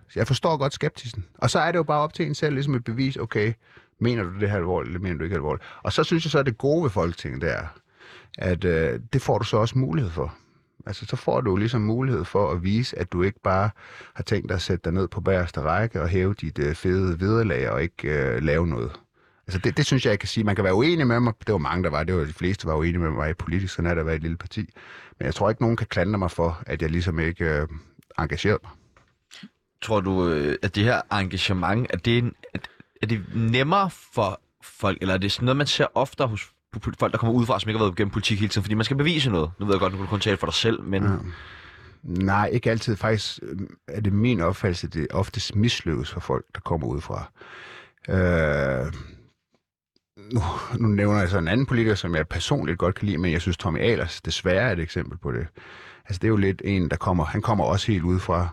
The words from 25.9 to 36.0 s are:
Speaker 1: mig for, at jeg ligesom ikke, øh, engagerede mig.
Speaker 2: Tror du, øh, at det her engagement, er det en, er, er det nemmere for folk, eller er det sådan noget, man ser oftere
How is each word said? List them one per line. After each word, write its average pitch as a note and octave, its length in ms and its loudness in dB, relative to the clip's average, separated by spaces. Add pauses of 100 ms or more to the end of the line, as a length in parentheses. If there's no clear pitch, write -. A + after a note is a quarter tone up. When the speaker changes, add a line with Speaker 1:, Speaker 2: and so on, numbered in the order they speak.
Speaker 1:
mig F2+ 120 0
for, E2 340 0
at D#2 160 -4
jeg D#2+ 80 0
ligesom E2+ 300 0
ikke, E2 260 -2
øh, D2+ 220 0 (520)
engagerede F#2+ 440 0
mig. - 80 -20 (1120)
Speaker 2:
Tror G#2+ 200 0
du, F#2 280 2
øh, D2 320 0
at - 140 -2
det G#2 80 2
her A#2 180 2 (100)
engagement, F#2+ 800 0
er - 80 -2
det A#2 200 2
en, A#2+ 160 0 (200)
er, - 60 -8 (420)
er G#2+ 60 -2
det A2 160 -2 (120)
nemmere C3+ 540 4
for - 520 -4 (220)
folk, - 380 -2
eller F#2 120 2
er F#2+ 40 4
det G2+ 140 0
sådan - 140 -2
noget, B2+ 120 4
man C#3+ 100 0
ser - 280 2
oftere C3+ 320 0